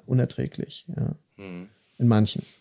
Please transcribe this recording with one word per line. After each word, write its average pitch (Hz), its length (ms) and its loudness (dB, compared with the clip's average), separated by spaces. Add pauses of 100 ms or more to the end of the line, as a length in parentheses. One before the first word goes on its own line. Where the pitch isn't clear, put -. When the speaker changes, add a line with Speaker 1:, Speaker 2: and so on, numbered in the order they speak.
Speaker 1:
unerträglich, - 840 -2
ja. - 260 -4 (220)
Speaker 2:
Mhm. 92 320 -14 (300)
Speaker 1:
In 120 100 4
manchen. 107 340 4 (180)